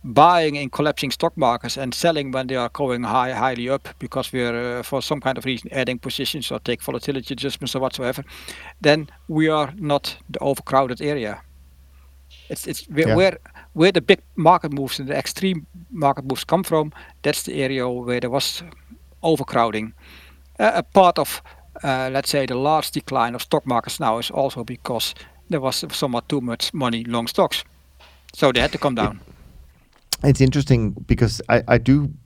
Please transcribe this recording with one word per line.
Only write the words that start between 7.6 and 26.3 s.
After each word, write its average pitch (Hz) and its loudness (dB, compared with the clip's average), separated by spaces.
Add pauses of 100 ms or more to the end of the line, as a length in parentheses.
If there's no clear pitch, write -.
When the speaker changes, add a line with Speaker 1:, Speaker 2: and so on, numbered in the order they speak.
Speaker 1:
or 135 -2
whatsoever, 131 -4 (560)
then 151 4 (200)
we 156 2
are 151 0
not 147 -2 (140)
the 135 -8
overcrowded 135 0
area. 131 -4 (1080)
It's, - -10
it's - -10
where, 151 2
Speaker 2:
Yeah. 107 4
Speaker 1:
where, 185 4 (340)
where 180 4
the 175 2
big - 4 (160)
market 165 4
moves 139 -6
and 135 -8
the 143 -4
extreme 170 -4 (240)
market 139 0
moves 131 -6
come 180 0
from, 156 0 (300)
that's 147 -2
the - -6
area 131 -2
where 123 -4
there 120 -4
was 139 -4 (600)
overcrowding. 117 0 (680)
Uh, 214 4
a - 0
part 180 6
of, - -4 (400)
uh, 131 -2
let's 135 -2
say, 139 0
the 127 -4
large 147 2
decline 123 -2
of 120 -8
stock - 0
markets 120 -2
now 117 0
is 117 -6
also 131 -2
because 123 -6 (340)
there 151 -2
was 131 -4
somewhat 120 -4
too 143 0